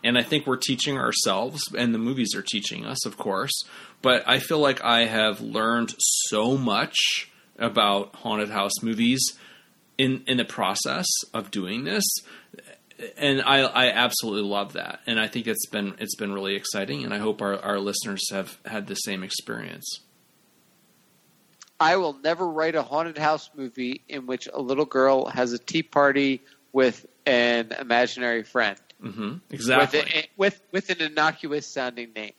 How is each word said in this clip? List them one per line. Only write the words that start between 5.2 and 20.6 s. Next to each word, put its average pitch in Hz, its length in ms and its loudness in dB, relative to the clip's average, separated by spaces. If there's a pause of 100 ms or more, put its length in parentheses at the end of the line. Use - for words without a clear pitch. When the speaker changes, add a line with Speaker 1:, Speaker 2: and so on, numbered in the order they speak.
Speaker 1:
learned 113 580 0
so 113 580 2
much 123 720 0 (300)
about 104 580 2
haunted 107 340 -2
house 101 320 -2
movies 117 380 2 (760)
in, 131 300 2
in 127 100 2
the 117 60 0
process 131 640 -2 (280)
of 104 160 -6
doing 98 340 -4
this, 202 200 -2 (1120)
and 139 240 2
I, 135 200 6
I 127 280 4
absolutely 107 580 0
love 101 260 -4
that, - 340 -8
and 113 120 0
I 110 60 0
think 113 220 -6
it's 107 180 -4
been, 101 320 -4
it's 107 180 -6
been 101 160 -6
really 98 220 -2
exciting, 98 500 -4
and 104 80 -6
I 104 60 -4
hope 107 240 -2
our, 98 160 -2
our 101 220 -2
listeners 98 500 -4
have 95 340 -6
had 104 220 -8
the 98 80 -8
same 95 300 -6
experience. - 760 -10 (1800)